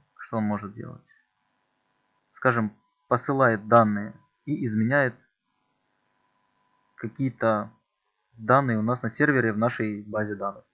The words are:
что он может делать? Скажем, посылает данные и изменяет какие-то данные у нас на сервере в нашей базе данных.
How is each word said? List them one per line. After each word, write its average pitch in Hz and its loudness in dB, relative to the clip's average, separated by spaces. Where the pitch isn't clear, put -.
что - -8
он 107 -2
может 104 -6
делать? - -16
Скажем, 117 0
посылает 120 0
данные 107 4
и 143 -4
изменяет 120 0
какие-то 113 -4
данные 117 2
у - -2
нас 120 -2
на 123 -4
сервере 131 2
в 104 -4
нашей 110 -2
базе 104 -6
данных. 98 -10